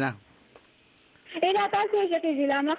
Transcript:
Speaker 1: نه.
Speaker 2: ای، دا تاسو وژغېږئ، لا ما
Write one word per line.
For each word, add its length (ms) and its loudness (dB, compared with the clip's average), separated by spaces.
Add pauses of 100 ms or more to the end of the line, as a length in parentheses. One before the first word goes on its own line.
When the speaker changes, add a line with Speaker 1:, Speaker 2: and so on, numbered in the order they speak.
Speaker 1:
نه. 100 -2 (1300)
Speaker 2:
ای، 100 4
دا 200 2
تاسو 280 0
وژغېږئ، 480 0
لا 120 0
ما 180 0